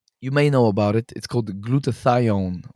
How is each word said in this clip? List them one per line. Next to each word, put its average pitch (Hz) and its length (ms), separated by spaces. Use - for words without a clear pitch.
you 131 120
may 147 180
know 127 160
about 104 300
it. 113 200
It's - 100
called 107 360
glutathione, 113 1120